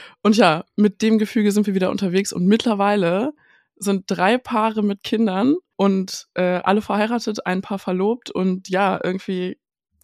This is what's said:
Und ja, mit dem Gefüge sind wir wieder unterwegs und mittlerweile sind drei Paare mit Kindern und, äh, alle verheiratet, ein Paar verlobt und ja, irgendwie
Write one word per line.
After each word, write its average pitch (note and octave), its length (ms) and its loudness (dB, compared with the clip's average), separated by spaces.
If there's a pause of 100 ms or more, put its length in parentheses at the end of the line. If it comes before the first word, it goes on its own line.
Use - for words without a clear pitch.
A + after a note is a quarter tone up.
(220)
Und G#3 160 4
ja, F3 260 4 (120)
mit G#3 260 2
dem A3 180 4
Gefüge G#3 320 2
sind G#3 160 2
wir F#3+ 80 -2
wieder F#3 160 0
unterwegs G3 400 -2
und F3+ 140 -4
mittlerweile G#3 880 2 (420)
sind G3 320 -2
drei F#3+ 300 0
Paare A3 460 -2
mit G3+ 200 -2
Kindern A3 520 0 (200)
und, F#3+ 600 -2
äh, F3+ 280 0
alle G#3 180 2
verheiratet, G#3+ 640 -4
ein F#3 160 -2
Paar G3 180 -8
verlobt G3 520 -4
und F#3 380 -4
ja, F#3 340 0
irgendwie F#3 560 -6 (440)